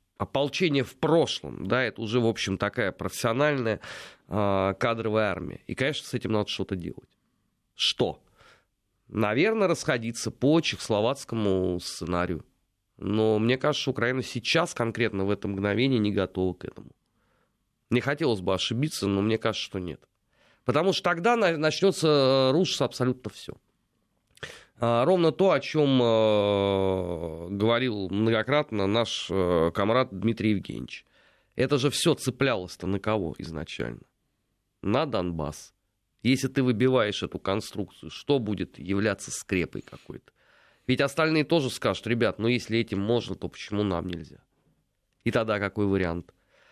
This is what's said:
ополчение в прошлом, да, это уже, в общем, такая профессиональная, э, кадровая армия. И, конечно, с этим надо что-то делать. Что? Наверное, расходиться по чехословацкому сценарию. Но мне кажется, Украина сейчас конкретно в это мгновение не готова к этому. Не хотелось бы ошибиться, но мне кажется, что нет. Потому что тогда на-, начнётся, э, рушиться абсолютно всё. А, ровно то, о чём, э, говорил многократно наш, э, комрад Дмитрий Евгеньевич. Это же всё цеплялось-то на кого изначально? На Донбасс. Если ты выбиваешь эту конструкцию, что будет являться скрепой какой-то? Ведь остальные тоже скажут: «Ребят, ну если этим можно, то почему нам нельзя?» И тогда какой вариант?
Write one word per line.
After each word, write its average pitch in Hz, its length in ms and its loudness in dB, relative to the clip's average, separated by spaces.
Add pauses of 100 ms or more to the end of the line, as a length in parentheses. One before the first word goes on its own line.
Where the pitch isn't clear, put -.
(180)
ополчение 139 680 0
в - 140 -8
прошлом, 147 680 0
да, 123 160 2
это 110 180 -6
уже, 113 180 0
в 113 80 4
общем, 104 300 -2
такая 104 340 -2
профессиональная, 120 880 -2 (480)
э, 98 520 0
кадровая 110 520 0
армия. 92 360 -8
И, - 80 -6
конечно, 143 320 -4
с - 60 -10
этим 117 180 -2
надо 104 180 2
что-то - 260 -4
делать. - 340 -10 (640)
Что? - 460 -2 (840)
Наверное, 143 600 0
расходиться 120 640 -2
по 151 300 4
чехословацкому 104 1160 0
сценарию. 87 640 -4 (520)
Но 107 420 2
мне 120 180 2
кажется, 143 320 -2
Украина 127 320 -2
сейчас 165 520 -2
конкретно 107 520 -2
в 101 60 0
это 98 160 -4
мгновение 101 520 0
не 104 120 2
готова 92 420 0
к - 120 -14
этому. - 260 -14 (960)
Не 123 120 2
хотелось 135 400 -2
бы 92 120 0
ошибиться, 113 540 -2
но 98 140 2
мне 110 160 2
кажется, 110 280 -4
что 98 140 -8
нет. 87 220 -10 (640)
Потому 160 280 2
что - 100 -4
тогда 180 320 2
на-, 180 220 2
начнётся, 156 500 2
э, 135 440 6
рушиться 147 340 2
абсолютно 123 440 -2
всё. - 240 -14 (1300)
А, 117 260 2
ровно 170 260 4
то, 185 200 4
о 143 80 4
чём, 135 420 2
э, 98 1500 2
говорил 107 580 2
многократно 110 800 2
наш, 110 420 0
э, 87 440 2
комрад 113 380 2
Дмитрий 107 400 0
Евгеньевич. 76 540 -6 (500)
Это 135 220 0
же 131 120 0
всё 151 260 2
цеплялось-то 107 720 -2
на 95 120 0
кого 104 380 -2
изначально? 71 640 -8 (800)
На 123 240 0
Донбасс. 87 680 -6 (500)
Если 131 240 2
ты 131 160 0
выбиваешь 123 580 2
эту - 160 -8
конструкцию, 98 720 -6
что - 300 0
будет 104 400 -4
являться 98 500 -2
скрепой - 520 -4
какой-то? - 500 -20 (560)
Ведь 131 140 0
остальные 156 420 2
тоже 139 260 2
скажут: - 380 -2
«Ребят, 113 320 0
ну 107 80 0
если 117 320 0
этим 104 200 -2
можно, 104 360 -2
то 95 140 -10
почему - 340 -4
нам 90 240 -2
нельзя?» 85 320 -12 (840)
И 117 80 0
тогда 110 280 0
какой 101 260 -2
вариант? 90 480 -2 (380)